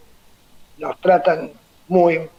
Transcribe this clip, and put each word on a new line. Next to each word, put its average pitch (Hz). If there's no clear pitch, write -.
nos 147
tratan 180
muy, 170